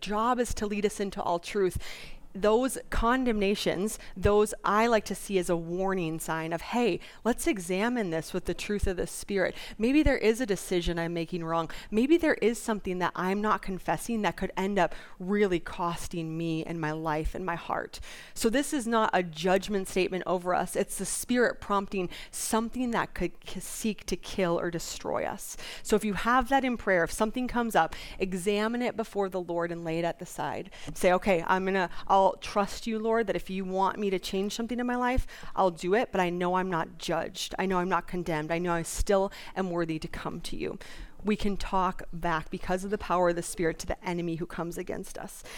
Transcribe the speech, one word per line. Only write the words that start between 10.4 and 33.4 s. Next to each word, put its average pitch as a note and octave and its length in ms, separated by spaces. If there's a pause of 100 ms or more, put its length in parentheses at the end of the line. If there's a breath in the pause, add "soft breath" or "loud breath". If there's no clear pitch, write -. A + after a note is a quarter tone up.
decision F3 540
I'm E3+ 160
making E3+ 280
wrong. E3 280 (180 loud breath)
Maybe C4 260
there D#4+ 200
is A3+ 260
something F#3+ 380
that F3 160
I'm F#3 260
not G#3+ 220
confessing F#3+ 580
that F3 160
could - 180
end G3 220
up E3+ 160 (260 loud breath)
really F#3+ 400
costing E3 760
me E3 260
and E3+ 160
my D#3 120
life D#3+ 420
and - 100
my E3+ 120
heart." - 440 (360 loud breath)
So A3+ 160
this C#4 200
is C4 140
not A3+ 280
a F#3 100
judgment F#3 640
statement F3+ 400
over F3+ 260
us. F3+ 220
It's - 240
the F#3+ 60
Spirit - 540
prompting G3 480 (220 loud breath)
something A#3 640
that F3+ 240
could - 240
k-, - 220
seek - 440
to F3+ 100
kill E3+ 440
or F3 100
destroy - 560
us. - 320 (240 loud breath)
So - 140
if G#3+ 100
you G#3 80
have A#3 360
that C4+ 140
in B3 140
prayer, F#3 260
if D#3 80
something A3+ 360
comes A#3 280
up, D#3+ 200 (240 loud breath)
examine G#3 640
it A#3 120
before G3+ 320
the F#3 140
Lord E3+ 300
and E3+ 120
lay E3 140
it E3+ 80
at E3 140
the F3+ 80
side. - 420 (240 loud breath)
Say, F3+ 200
"Okay, F#3 340
I'm F#3 180
gonna, F#3+ 240 (160 loud breath)
I'll F#3+ 220 (140)
trust - 440
you, A3 140
Lord, A3+ 280
that F3 100
if - 120